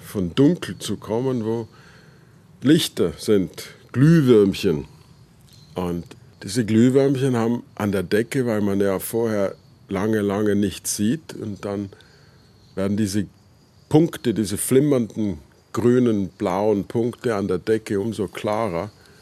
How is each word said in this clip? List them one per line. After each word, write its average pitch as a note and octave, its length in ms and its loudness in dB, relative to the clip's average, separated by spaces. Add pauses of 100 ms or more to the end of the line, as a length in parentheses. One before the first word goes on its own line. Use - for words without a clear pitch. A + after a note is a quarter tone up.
von F2+ 320 -6
Dunkel C#3 460 0
zu G2+ 180 -8
kommen, B2 460 -4
wo A2+ 240 -6 (920)
Lichter B2 560 2
sind, G2 480 0 (260)
Glühwürmchen. A2 920 4 (920)
Und F2 300 -6 (360)
diese G#2 240 -4
Glühwürmchen B2+ 720 2
haben A#2 280 -2 (120)
an G#2 160 -2
der F#2+ 120 -2
Decke, A#2 420 -2
weil G#2+ 160 -2
man G2 180 0
ja G2 200 0
vorher A2 560 -2 (340)
lange, G#2 320 0
lange G2+ 340 0
nichts G2+ 400 -4
sieht, - 380 -4
und G#2 320 -12
dann G2+ 240 -6 (840)
werden G2 200 -2
diese G2+ 300 -2 (640)
Punkte, D#3 440 2
diese G2 240 -2
flimmernden A#2+ 840 0 (340)
grünen, A#2 560 2
blauen G2+ 560 0
Punkte A#2 500 -2
an G2 120 -2
der F#2 120 -2
Decke A2 400 -2
umso G2+ 280 -4
klarer. G#2+ 640 -4 (300)